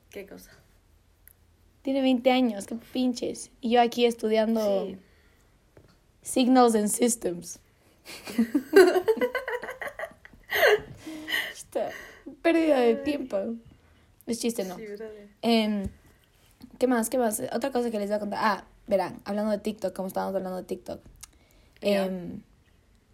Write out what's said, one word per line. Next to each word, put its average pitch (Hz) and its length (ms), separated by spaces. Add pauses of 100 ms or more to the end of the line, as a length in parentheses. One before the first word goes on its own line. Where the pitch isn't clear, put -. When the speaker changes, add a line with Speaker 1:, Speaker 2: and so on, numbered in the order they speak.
(100)
Speaker 1:
¿Qué - 160
cosa? 185 240 (1300)
Speaker 2:
Tiene 269 200
veinte 262 280
años, 233 360
qué - 80
pinches. 240 760 (120)
Y 233 80
yo 240 100
aquí 240 240
estudiando 220 800
Speaker 1:
Sí. 190 120 (1200)
Speaker 2:
Signals 254 520
and 214 140
Systems. 190 680 (460)
<laughs> - 340 (3250)
Chiste, - 340 (540)
pérdida 320 380
de 240 80
Speaker 1:
Ay. 226 160
Speaker 2:
tiempo. 277 340 (880)
Es 233 140
chiste, 226 240
¿no? 180 120
Speaker 1:
Sí, 220 100
brother. 208 420 (140)
Speaker 2:
Em, 214 460 (880)
¿qué 247 80
más? 233 240
¿Qué 262 80
más? 220 240 (100)
Otra 254 180
cosa 240 200
que 214 80
les 202 100
voy 208 80
a 208 40
contar. 208 220
Ah, 202 220 (220)
verán, 180 380
hablando 208 280
de 202 60
TikTok, 208 360
como 190 140
estábamos 190 280
hablando 185 220
de 180 60
TikTok. - 360 (800)
Speaker 1:
Ya. 196 260
Speaker 2:
Em, 180 360 (720)